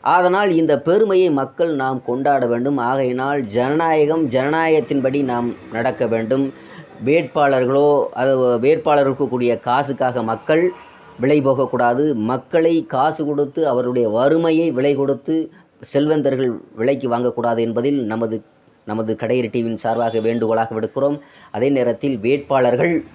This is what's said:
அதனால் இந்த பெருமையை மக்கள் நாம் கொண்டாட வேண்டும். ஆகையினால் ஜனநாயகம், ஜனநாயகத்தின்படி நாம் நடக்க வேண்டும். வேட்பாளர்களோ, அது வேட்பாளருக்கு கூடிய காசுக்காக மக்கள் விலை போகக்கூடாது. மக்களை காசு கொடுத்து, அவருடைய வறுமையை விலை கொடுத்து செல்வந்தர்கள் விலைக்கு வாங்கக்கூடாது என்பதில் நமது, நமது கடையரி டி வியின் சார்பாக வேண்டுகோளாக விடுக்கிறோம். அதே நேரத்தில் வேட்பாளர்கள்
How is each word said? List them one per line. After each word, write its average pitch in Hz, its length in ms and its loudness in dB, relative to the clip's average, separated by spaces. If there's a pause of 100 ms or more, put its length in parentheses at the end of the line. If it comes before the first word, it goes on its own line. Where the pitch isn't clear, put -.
அதனால் 180 500 2
இந்த 156 300 2
பெருமையை 185 480 2
மக்கள் 143 460 -2
நாம் 131 300 -4
கொண்டாட 135 400 0
வேண்டும். 120 320 0
ஆகையினால் 131 640 -2
ஜனநாயகம், 151 880 0
ஜனநாயகத்தின்படி 143 920 0
நாம் 120 300 -2 (180)
நடக்க 120 360 -2
வேண்டும். 117 460 -2 (520)
வேட்பாளர்களோ, 139 1080 2
அது 131 240 0
வேட்பாளருக்கு 135 920 2
கூடிய 120 320 0
காசுக்காக 123 640 -2
மக்கள் 156 480 0 (500)
விலை 143 200 4
போகக்கூடாது. 127 760 2
மக்களை 156 680 0
காசு 151 400 -2
கொடுத்து, 147 420 -2
அவருடைய 123 420 0
வறுமையை 160 600 2
விலை 135 240 0
கொடுத்து 139 560 -2 (420)
செல்வந்தர்கள் 139 580 0 (240)
விலைக்கு 123 340 -2
வாங்கக்கூடாது 117 500 -2
என்பதில் 120 460 -2
நமது, 110 360 -4 (440)
நமது 110 340 -4
கடையரி 120 320 -2
டி 120 120 -2
வியின் 113 220 -6
சார்பாக 113 340 0
வேண்டுகோளாக 113 600 -2
விடுக்கிறோம். 139 400 -2 (320)
அதே 120 180 0
நேரத்தில் 127 500 -2
வேட்பாளர்கள் 135 840 0 (120)